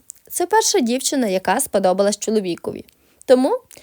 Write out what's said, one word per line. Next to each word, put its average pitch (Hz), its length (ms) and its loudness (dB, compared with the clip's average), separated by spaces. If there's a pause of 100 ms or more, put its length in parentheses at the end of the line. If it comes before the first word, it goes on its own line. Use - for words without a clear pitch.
(300)
Це 349 160 -4
перша 427 340 2
дівчина, 254 460 -2
яка 185 340 0
сподобалась 196 580 0
чоловікові. 196 680 -4 (400)
Тому 269 360 4 (220)